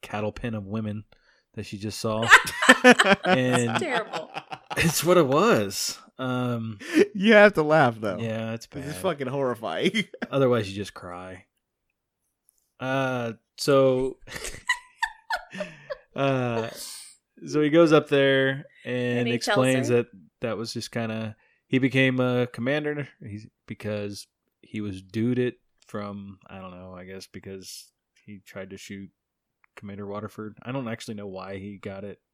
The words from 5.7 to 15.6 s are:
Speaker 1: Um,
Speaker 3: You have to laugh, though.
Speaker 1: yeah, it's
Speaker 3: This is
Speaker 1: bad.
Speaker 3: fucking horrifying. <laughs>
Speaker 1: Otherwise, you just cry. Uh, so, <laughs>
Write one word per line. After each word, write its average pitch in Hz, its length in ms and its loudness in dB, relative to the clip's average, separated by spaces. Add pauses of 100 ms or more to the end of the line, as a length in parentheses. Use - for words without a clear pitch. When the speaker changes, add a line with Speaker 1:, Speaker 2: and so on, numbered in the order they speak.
Speaker 1:
Um, 123 600 -4 (360)
Speaker 3:
You 208 180 4
have 208 220 10
to 156 80 2
laugh, 151 360 4
though. 104 200 -4
Speaker 1:
yeah, 113 340 -4
it's 113 140 -10
Speaker 3:
This 139 180 -12
is 147 80 -8
Speaker 1:
bad. - 100 -10
Speaker 3:
fucking 151 260 -2
horrifying. 123 760 -2 (140)
<laughs> - 120 -10
Speaker 1:
Otherwise, 123 380 2
you 98 80 -8
just 101 160 -8
cry. 92 540 -14 (1300)
Uh, 131 540 -2 (240)
so, 131 720 4
<laughs> - 320 -12 (1600)